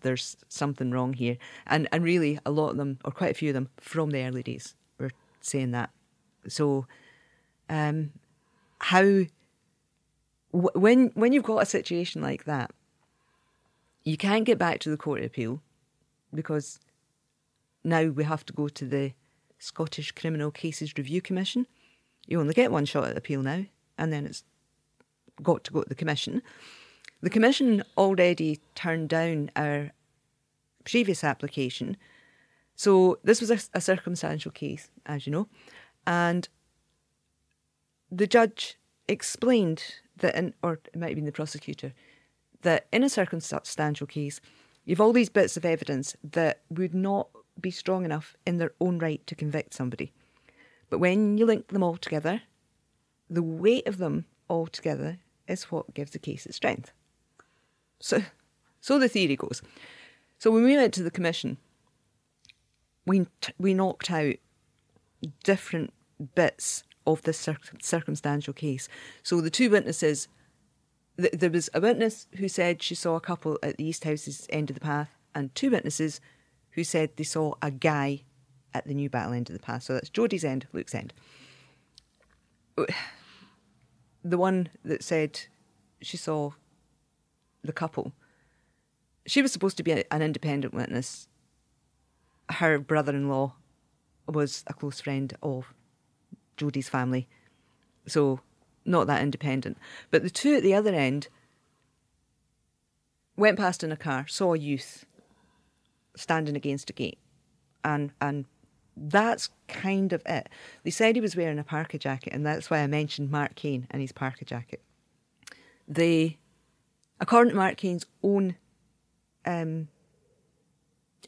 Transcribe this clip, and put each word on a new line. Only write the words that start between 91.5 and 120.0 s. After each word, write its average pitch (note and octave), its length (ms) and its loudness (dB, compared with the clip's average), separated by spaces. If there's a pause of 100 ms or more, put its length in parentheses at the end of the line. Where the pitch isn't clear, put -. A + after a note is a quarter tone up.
Her D#3+ 280 4
brother-in-law C#3 760 0 (720)
was D3 400 -2
a - 80 -10
close C#3+ 260 -10
friend C3+ 420 -4
of B2+ 300 -6 (840)
Jodie's C#3 320 -4
family, B2+ 380 -2 (800)
so C#3 340 2 (440)
not F3 220 4
that B2 160 2
independent. C3+ 560 -2 (320)
But D#3+ 120 6
the F3+ 80 -2
two D4 240 2
at C4 80 4
the F#3+ 120 6
other G#3 200 2
end C#3+ 340 0 (2000)
went G#3 220 6
past F3+ 240 0
in D#3 100 -2
a D#3 40 -4
car, C#3+ 320 -4
saw F3+ 260 0
a D#3+ 40 0
youth C#3+ 460 -6 (1120)
standing D#3 400 -2
against C#3+ 340 -4
a - 40 -14
gate, - 240 -6 (640)
and, D3 260 -2 (100)
and C#3+ 240 -2 (520)
that's G3 540 0 (180)
kind F#3+ 440 0
of E3+ 140 -2
it. D3+ 220 -4 (340)
They E3+ 80 -4
said A3+ 240 4
he B3 60 2
was F#3 160 -2
wearing D#3+ 240 0
a D3 40 -8
parka D#3 340 -6
jacket, C3+ 340 -6
and D3 120 -4
that's D3+ 260 -4
why D#3+ 80 2
I C#3+ 100 2
mentioned D3 420 -2
Mark D3 240 -2
Cain C3 360 -4
and C#3 100 -6
his C3 100 -6
parka C3 340 -8
jacket. A#2+ 360 -10 (1080)
They, D#3+ 520 2 (840)
according A#3+ 320 6
to G#3 40 0
Mark F#3+ 200 2
Cain's F3+ 280 -4 (200)
own, G3 320 2 (920)
um, E3 400 -4 (1400)